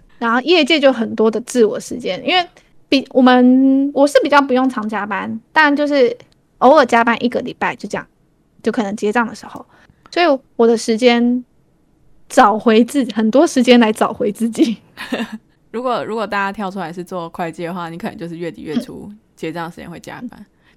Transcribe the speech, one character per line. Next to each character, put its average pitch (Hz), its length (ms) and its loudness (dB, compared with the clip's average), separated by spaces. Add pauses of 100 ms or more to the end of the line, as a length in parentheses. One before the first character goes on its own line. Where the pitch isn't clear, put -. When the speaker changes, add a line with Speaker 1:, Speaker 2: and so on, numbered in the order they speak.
(200)
Speaker 1:
然 233 140 -2
后 247 80 2
业 311 220 2
界 311 160 2
就 269 140 4
很 220 200 -6
多 220 160 2
的 214 120 -6
自 240 240 0
我 - 120 -2
时 - 200 -10
间， 185 280 -8
因 294 80 -2
为 349 140 0 (400)
比 262 220 0
我 262 120 2
们， 262 720 4
我 277 140 4
是 285 160 2
比 285 60 -4
较 285 120 4
不 269 120 -2
用 254 160 0
常 214 180 -8
加 208 180 -6
班， 208 320 -8 (140)
但 302 240 2
就 294 100 0
是 285 320 0 (420)
偶 269 180 6
尔 285 80 6
加 233 180 2
班 233 180 0
一 247 60 -2
个 233 140 -4
礼 247 180 -10
拜， - 160 -4
就 - 140 -14
这 - 80 -8
样， 143 100 -12 (560)
就 233 80 -2
可 226 100 -4
能 202 140 -4
结 208 160 -2
账 233 160 0
的 - 80 -12
时 - 100 -20
候， - 180 -18 (460)
所 339 140 0
以 285 160 2 (160)
我 233 100 2
的 233 120 2
时 226 200 -2
间 240 460 2 (840)
找 220 280 4
回 220 280 4
自 269 180 -2
己， - 80 -6
很 220 180 0
多 269 160 4
时 277 160 0
间 247 160 6
来 233 140 4
找 220 220 -2
回 - 180 -4
自 220 180 -4
己。 226 340 0
Speaker 2:
<laughs> - 40 -20 (840)
如 233 140 -10
果， 233 200 -2
如 208 120 -8
果 226 100 -4
大 208 120 -4
家 196 140 -2
跳 202 200 -8
出 196 80 -10
来 165 120 -8
是 180 120 -12
做 170 260 -10
会 165 220 -8
计 170 140 -12
的 165 80 -8
话， 175 160 -10
你 165 80 -14
可 208 100 -10
能 - 100 -12
就 165 100 -12
是 170 100 -12
月 170 120 -8
底 - 140 -16
月 156 160 -10
初 - 320 -18 (240)
结 160 160 -10
账 165 140 -10
的 165 60 -14
时 - 60 -20
间 156 140 -18
会 160 80 -18
加 - 220 -20
班。 247 80 -14 (100)
Speaker 1:
嗯。 208 60 -20 (320)